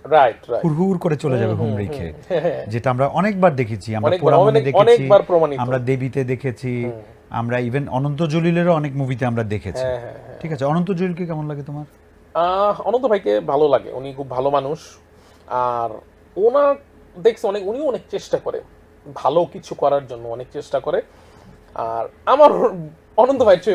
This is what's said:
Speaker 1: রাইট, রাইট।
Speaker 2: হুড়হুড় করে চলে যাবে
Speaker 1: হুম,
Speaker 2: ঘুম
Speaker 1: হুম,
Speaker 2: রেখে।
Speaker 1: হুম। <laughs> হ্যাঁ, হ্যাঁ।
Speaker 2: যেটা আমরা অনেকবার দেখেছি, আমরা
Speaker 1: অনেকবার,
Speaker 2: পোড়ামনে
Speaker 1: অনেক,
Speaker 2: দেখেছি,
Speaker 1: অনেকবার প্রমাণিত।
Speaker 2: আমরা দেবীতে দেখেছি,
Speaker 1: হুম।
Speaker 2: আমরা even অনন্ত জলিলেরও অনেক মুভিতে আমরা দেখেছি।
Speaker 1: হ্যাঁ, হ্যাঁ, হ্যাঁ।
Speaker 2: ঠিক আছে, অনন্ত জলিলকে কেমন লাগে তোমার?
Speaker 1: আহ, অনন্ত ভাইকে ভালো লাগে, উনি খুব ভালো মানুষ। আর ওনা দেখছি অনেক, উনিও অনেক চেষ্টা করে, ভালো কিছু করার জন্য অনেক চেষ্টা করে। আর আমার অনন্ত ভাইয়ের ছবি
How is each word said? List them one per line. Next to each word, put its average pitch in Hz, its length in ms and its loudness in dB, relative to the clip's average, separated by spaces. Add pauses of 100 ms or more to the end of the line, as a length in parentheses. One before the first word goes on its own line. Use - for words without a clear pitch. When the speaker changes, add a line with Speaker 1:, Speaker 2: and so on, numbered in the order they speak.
Speaker 1:
রাইট, 135 460 2
রাইট। 117 140 -2
Speaker 2:
হুড়হুড় 175 340 0
করে 165 180 -2
চলে 131 220 -2
যাবে 113 120 0
Speaker 1:
হুম, 107 100 -2
Speaker 2:
ঘুম 113 80 0
Speaker 1:
হুম, 107 100 -4
Speaker 2:
রেখে। 92 260 -6
Speaker 1:
হুম। 80 180 -12
<laughs> - 60 -20
হ্যাঁ, 175 120 0
হ্যাঁ। 139 260 -4
Speaker 2:
যেটা 113 240 -4
আমরা 127 180 0
অনেকবার 180 480 2
দেখেছি, 110 400 -4
আমরা 110 120 2
Speaker 1:
অনেকবার, 180 120 0
Speaker 2:
পোড়ামনে 151 280 6
Speaker 1:
অনেক, 226 160 4
Speaker 2:
দেখেছি, 139 140 0
Speaker 1:
অনেকবার 202 440 6
প্রমাণিত। 160 380 0
Speaker 2:
আমরা 131 180 0
দেবীতে 131 460 -2
দেখেছি, 123 600 -4
Speaker 1:
হুম। 117 160 -8 (300)
Speaker 2:
আমরা 117 280 -4
even 120 320 -2
অনন্ত 139 320 -2
জলিলেরও 170 500 2
অনেক 151 240 -2
মুভিতে 135 300 -2
আমরা 117 160 0
দেখেছি। 104 380 -4
Speaker 1:
হ্যাঁ, 127 200 -4
হ্যাঁ, 117 120 -14 (140)
হ্যাঁ। - 120 -18
Speaker 2:
ঠিক 160 140 -8
আছে, 135 120 -4
অনন্ত 170 260 0
জলিলকে 180 360 -4
কেমন 156 200 -6
লাগে 147 160 -8
তোমার? 147 220 -12 (500)
Speaker 1:
আহ, 190 460 0
অনন্ত 247 260 0
ভাইকে 208 340 2
ভালো 151 280 2
লাগে, 110 240 0
উনি 135 220 -10
খুব 135 160 -10
ভালো 131 200 0
মানুষ। 143 280 0 (680)
আর 120 440 -2 (460)
ওনা 269 380 4 (480)
দেখছি 226 240 2
অনেক, 196 220 -4
উনিও 254 160 -4
অনেক 233 260 -4
চেষ্টা 180 280 -4
করে, - 220 -8 (540)
ভালো 160 300 0
কিছু - 300 -12
করার 143 320 0
জন্য 120 220 -14
অনেক 120 240 -10
চেষ্টা 143 280 -6
করে। 170 220 -2 (720)
আর 113 300 -6 (220)
আমার 294 240 8 (680)
অনন্ত 247 260 4
ভাইয়ের 190 200 6
ছবি 214 120 0